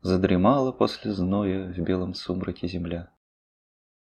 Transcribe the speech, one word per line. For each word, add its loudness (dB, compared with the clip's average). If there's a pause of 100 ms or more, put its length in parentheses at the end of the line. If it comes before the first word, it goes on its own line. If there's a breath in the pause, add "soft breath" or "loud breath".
Задремала 4
после -2
зноя -2
в -8
белом -2
сумраке -6
земля. -8 (960)